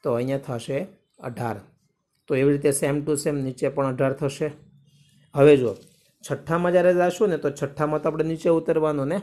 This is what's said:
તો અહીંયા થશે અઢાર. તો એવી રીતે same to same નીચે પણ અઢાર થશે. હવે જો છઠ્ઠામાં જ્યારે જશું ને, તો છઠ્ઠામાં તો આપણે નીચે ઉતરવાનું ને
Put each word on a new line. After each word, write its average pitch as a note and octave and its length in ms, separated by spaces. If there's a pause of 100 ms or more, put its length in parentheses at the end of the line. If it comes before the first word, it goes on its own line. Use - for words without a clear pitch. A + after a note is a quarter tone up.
તો D3+ 120
અહીંયા C3+ 320
થશે C3+ 320 (400)
અઢાર. A#2+ 380 (720)
તો - 60
એવી C3+ 180
રીતે C#3+ 200
same C#3+ 320
to D3+ 120
same D3 260
નીચે C3 260
પણ C#3 180
અઢાર C3+ 280
થશે. D3 340 (840)
હવે C#3+ 220
જો A#2+ 160 (520)
છઠ્ઠામાં F3 480
જ્યારે F3+ 220
જશું F3+ 360
ને, D#3 80
તો D3 120
છઠ્ઠામાં D3+ 520
તો E3 60
આપણે D#3 160
નીચે D#3+ 260
ઉતરવાનું D#3 580
ને E3+ 140